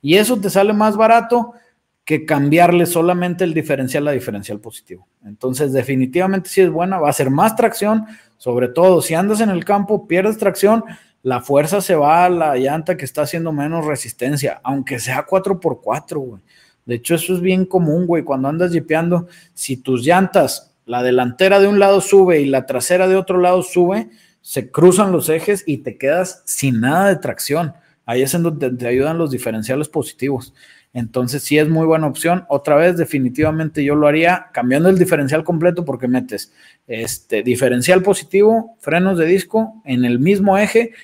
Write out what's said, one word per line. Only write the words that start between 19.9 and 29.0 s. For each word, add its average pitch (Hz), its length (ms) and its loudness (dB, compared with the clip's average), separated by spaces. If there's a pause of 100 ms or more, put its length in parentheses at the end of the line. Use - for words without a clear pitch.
llantas, 180 720 0 (100)
la 123 160 -4
delantera 127 600 2
de 202 80 4
un 202 100 2
lado 196 220 4
sube 185 400 4
y 139 40 0
la 135 200 0
trasera 180 420 0
de 190 80 2
otro 185 240 0
lado 180 240 2
sube, 180 460 -2 (320)
se - 280 -8
cruzan 180 440 4
los 156 160 -2
ejes 175 360 -2
y 147 120 -4
te - 200 -12
quedas 165 460 -4
sin 123 380 -2
nada 165 260 2
de 190 80 4
tracción. 143 580 -6 (320)
Ahí 123 160 -2
es 135 120 -2
en 170 100 0
donde 143 280 -2
te 123 140 -8
ayudan 135 320 0